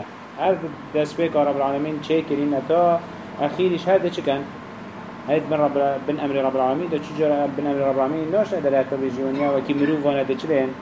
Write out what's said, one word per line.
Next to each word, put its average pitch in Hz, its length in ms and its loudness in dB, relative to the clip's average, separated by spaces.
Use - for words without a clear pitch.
هر 180 160 2
دست 151 260 0
بيك 165 160 0
رب 143 200 4
العالمين 143 460 -2
چه 160 260 2
كرين 147 260 0
تا 170 320 4
اخيرش 175 480 0
هذا 180 200 4
چه 170 120 -6
كان؟ 143 200 0
هيد 151 220 4
بن 156 60 2
رب، 143 200 2
بن 147 120 -2
امر 143 140 -2
رب 135 220 2
العالمين 135 320 2
ده 160 100 0
چجرا 147 480 0
بن 143 100 -2
امر 139 220 0
رب 135 80 2
العالمين 156 360 0
ناش 208 220 2
نداره 139 360 2
تا 139 60 -2
بجوانيا 135 540 0
وكي 139 240 0
مروف 143 320 2
وانا 139 160 2
ده 131 120 -2
چه 123 140 -6
لين؟ 135 200 2